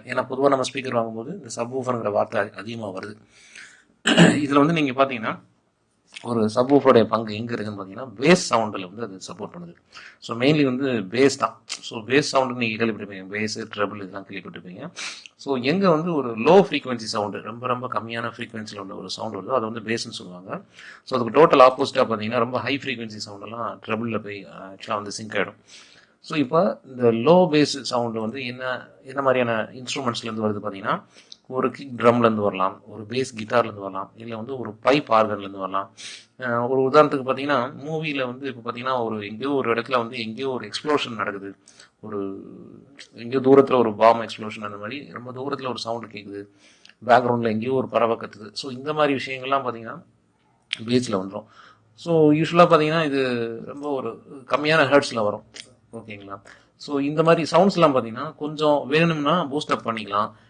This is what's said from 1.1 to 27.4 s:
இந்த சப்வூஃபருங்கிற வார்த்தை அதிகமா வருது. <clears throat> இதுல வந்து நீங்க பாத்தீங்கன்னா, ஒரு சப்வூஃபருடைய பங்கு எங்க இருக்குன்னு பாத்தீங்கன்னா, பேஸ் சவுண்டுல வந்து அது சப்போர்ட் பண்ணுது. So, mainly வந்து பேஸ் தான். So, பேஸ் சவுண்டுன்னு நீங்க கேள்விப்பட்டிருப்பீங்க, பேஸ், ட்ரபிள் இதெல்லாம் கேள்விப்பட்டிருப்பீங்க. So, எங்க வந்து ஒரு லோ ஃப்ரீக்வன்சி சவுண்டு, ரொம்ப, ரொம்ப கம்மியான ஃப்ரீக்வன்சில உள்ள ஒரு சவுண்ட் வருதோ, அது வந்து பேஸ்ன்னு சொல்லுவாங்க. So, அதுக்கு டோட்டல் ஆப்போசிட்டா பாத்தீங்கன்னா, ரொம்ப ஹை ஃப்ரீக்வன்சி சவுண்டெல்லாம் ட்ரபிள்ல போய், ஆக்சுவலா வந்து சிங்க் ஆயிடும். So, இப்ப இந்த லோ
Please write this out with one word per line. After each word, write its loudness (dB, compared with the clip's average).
இந்த -14
சப்வூஃபருங்கிற -4
வார்த்தை -2
அதிகமா -10
வருது. -12
<clears throat> 6
இதுல 2
வந்து 6
நீங்க 2
பாத்தீங்கன்னா, -4
ஒரு 0
சப்வூஃபருடைய 6
பங்கு -2
எங்க -8
இருக்குன்னு -8
பாத்தீங்கன்னா, -14
பேஸ் 4
சவுண்டுல 0
வந்து -12
அது -12
சப்போர்ட் -14
பண்ணுது. -16
So, -10
mainly 4
வந்து -2
பேஸ் 4
தான். -4
So, -12
பேஸ் 0
சவுண்டுன்னு 0
நீங்க -4
கேள்விப்பட்டிருப்பீங்க, -4
பேஸ், -4
ட்ரபிள் -4
இதெல்லாம் -12
கேள்விப்பட்டிருப்பீங்க. -14
So, -4
எங்க 2
வந்து 2
ஒரு -2
லோ 6
ஃப்ரீக்வன்சி -4
சவுண்டு, -4
ரொம்ப, -10
ரொம்ப -4
கம்மியான -6
ஃப்ரீக்வன்சில -12
உள்ள -12
ஒரு -12
சவுண்ட் -8
வருதோ, -6
அது -2
வந்து -10
பேஸ்ன்னு -6
சொல்லுவாங்க. -16
So, -4
அதுக்கு -2
டோட்டல் 10
ஆப்போசிட்டா 4
பாத்தீங்கன்னா, -2
ரொம்ப -2
ஹை -4
ஃப்ரீக்வன்சி -8
சவுண்டெல்லாம் -10
ட்ரபிள்ல -4
போய், -12
ஆக்சுவலா -10
வந்து -6
சிங்க் -12
ஆயிடும். -4
So, -4
இப்ப 0
இந்த 2
லோ 6